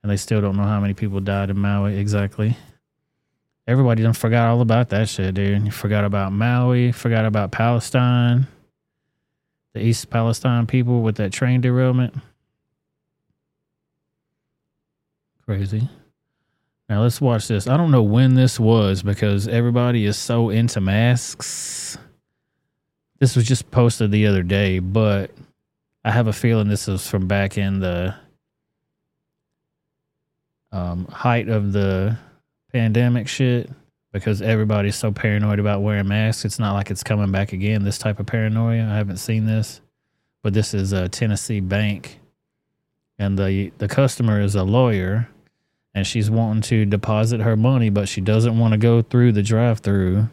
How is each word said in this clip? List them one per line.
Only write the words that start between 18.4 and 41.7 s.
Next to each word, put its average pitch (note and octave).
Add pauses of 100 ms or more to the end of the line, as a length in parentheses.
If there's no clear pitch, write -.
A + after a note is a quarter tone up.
was G#2+
because G2+
everybody A#2+
is G#2
so A#2
into A2
masks. - (1200)
This B2+
was A#2
just B2
posted A#2
the G#2+
other F#2+
day, F#2+
but G2 (720)
I A2
have A2+
a G#2
feeling A2
this G#2
is F#2+
from F#2
back G2
in G2
the, F#2 (2500)
um, F2
height -
of G#2
the G2 (560)
pandemic A#2+
shit B2 (420)
because G2+
everybody's G#2+
so A2
paranoid G#2
about G2+
wearing G2+
masks. A2
It's G#2+
not G2+
like G2+
it's F#2
coming G#2
back G2
again, G2+
this G2
type G#2+
of G2
paranoia. A2+
I G#2+
haven't G2
seen A2
this, A2 (640)
but G#2
this G#2+
is G2
a F#2
Tennessee G#2+
bank, G2+ (960)